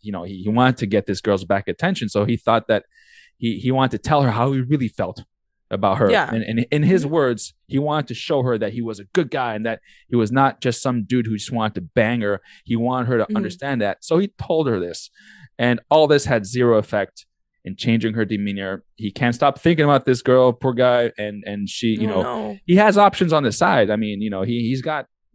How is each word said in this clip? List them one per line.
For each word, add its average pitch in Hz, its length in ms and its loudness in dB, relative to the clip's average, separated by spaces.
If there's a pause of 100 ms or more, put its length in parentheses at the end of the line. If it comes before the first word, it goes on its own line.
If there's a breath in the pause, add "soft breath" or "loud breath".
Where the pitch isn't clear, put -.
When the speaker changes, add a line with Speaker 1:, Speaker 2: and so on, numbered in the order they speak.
Speaker 1:
you 107 100 -12
know, 87 140 -10
he, 95 180 -12
he 104 60 -4
wanted 123 300 2
to 117 80 -4
get 98 200 0
this 98 140 -4
girl's 98 240 0
back 98 240 -2
attention. 160 400 -4
So 104 160 0
he 117 120 -2
thought 117 300 0
that 107 180 0 (540 soft breath)
he, 117 220 -4
he 127 100 -2
wanted 131 220 2
to - 60 -4
tell 147 240 0
her 127 100 2
how 120 200 0
he 135 80 -2
really 127 280 -2
felt - 340 -8 (480)
about 98 260 0
her. 101 140 4
Speaker 2:
Yeah. 170 240 2
Speaker 1:
And, 113 100 -2
and 117 260 -2
in 151 120 0
his 175 220 4
Speaker 2:
Mm-hmm. 147 100 -4
Speaker 1:
words, 127 400 -2 (120)
he 135 120 -2
wanted 147 300 -2
to 123 60 -10
show 139 280 -2
her 123 160 0
that 104 160 -4
he 120 80 -6
was 110 180 -8
a 98 40 -18 (100)
good 170 160 0
guy 123 240 -4
and 107 100 -6
that 113 160 -4 (280 soft breath)
he 120 80 0
was 110 140 2
not 135 300 2
just 120 220 -2
some 123 220 -2
dude 120 220 -2
who 113 120 -4
just - 120 -10
wanted 110 260 -2
to 95 40 -8
bang 113 400 0
her. 101 220 -2 (220 soft breath)
He 117 120 -4
wanted 123 320 -2
her 123 100 0
to 110 60 2
Speaker 2:
Mm-hmm. 107 120 -6
Speaker 1:
understand 117 440 -4
that. 101 240 -4
So 165 140 2
he 202 180 0
told 160 300 -2
her 113 120 0
this, 87 300 -8 (500 soft breath)
and 123 300 2
all 156 200 6
this 143 180 4
had 117 180 0
zero 120 320 2
effect - 480 -2 (400)
in 95 120 -12
changing 113 360 0
her 110 140 -2
demeanor. 101 580 -6 (120)
He 104 140 -8
can't 120 240 0
stop 139 240 2
thinking 165 280 4
about 139 180 4
this 127 160 2
girl, 127 320 6
poor 127 220 -2
guy. 123 420 2
And, 104 300 -8
and 101 240 -6
she, - 160 -4 (120)
you 110 140 -2
Speaker 2:
Oh, - 20 -2
Speaker 1:
know, 92 80 0
Speaker 2:
no. 208 440 -6
Speaker 1:
he 175 100 4
has 208 220 6
options 196 340 4
on 151 120 2
the 107 80 0
side. 127 360 2
I 107 80 0
mean, 107 240 -4
you 107 80 -4
know, 95 140 -4
he, 120 260 -2
he's 131 140 -4
got 151 240 -6 (280)